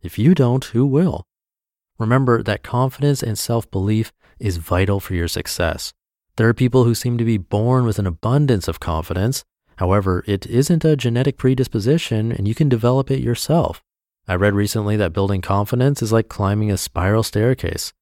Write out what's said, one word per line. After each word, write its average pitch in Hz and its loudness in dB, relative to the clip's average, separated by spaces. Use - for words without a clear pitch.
If 87 -10
you 147 6
don't, 131 2
who 117 0
will? 143 0
Remember 120 2
that 104 -4
confidence 135 -2
and 107 -4
self-belief 107 -2
is 92 -4
vital 95 0
for - -8
your 85 -2
success. - -4
There 113 2
are 117 4
people 123 2
who 117 2
seem 120 -4
to 117 0
be 113 0
born 120 0
with 110 -2
an 98 0
abundance 117 0
of 82 -8
confidence. 87 -4
However, 95 0
it 101 -2
isn't 151 0
a 156 4
genetic 123 0
predisposition, 123 0
and 101 -4
you 110 0
can 151 2
develop 127 2
it 135 0
yourself. 123 -2
I 92 0
read 101 2
recently 104 0
that 92 0
building 98 0
confidence 120 0
is 110 -2
like 113 2
climbing 104 0
a 95 0
spiral 101 0
staircase. - -2